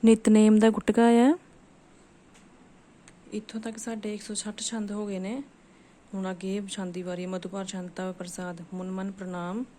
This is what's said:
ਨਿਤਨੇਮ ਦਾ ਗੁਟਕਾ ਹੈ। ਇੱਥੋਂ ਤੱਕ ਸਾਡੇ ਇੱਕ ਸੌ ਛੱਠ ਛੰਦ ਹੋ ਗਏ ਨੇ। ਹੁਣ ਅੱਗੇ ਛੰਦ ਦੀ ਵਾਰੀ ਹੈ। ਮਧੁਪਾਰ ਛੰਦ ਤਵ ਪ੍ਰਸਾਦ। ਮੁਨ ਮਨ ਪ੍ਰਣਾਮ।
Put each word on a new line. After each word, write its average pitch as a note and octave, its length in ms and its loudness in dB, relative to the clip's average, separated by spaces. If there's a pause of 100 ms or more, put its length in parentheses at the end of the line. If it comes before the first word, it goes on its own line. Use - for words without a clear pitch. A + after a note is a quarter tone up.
ਨਿਤਨੇਮ G#3+ 540 8
ਦਾ A3 120 6
ਗੁਟਕਾ G#3+ 320 2
ਹੈ। A#3 320 6 (2000)
ਇੱਥੋਂ G#3+ 280 -8
ਤੱਕ A3+ 180 -8
ਸਾਡੇ G#3+ 360 -8
ਇੱਕ G#3 80 -10
ਸੌ G#3+ 120 -10
ਛੱਠ G#3+ 260 -8
ਛੰਦ G#3+ 320 -6
ਹੋ G#3 140 -6
ਗਏ G3 120 -6
ਨੇ। G#3+ 240 -6 (720)
ਹੁਣ F#3+ 160 -4
ਅੱਗੇ F#3+ 400 -6
ਛੰਦ F#3 240 -8
ਦੀ F#3 80 -8
ਵਾਰੀ F3+ 200 -6
ਹੈ। F3+ 60 -8
ਮਧੁਪਾਰ F#3 360 -8
ਛੰਦ F#3 320 -10
ਤਵ F#3 160 -6
ਪ੍ਰਸਾਦ। F3+ 500 -10 (120)
ਮੁਨ F#3 160 -8
ਮਨ F#3+ 200 -6
ਪ੍ਰਣਾਮ। F#3 540 -8 (140)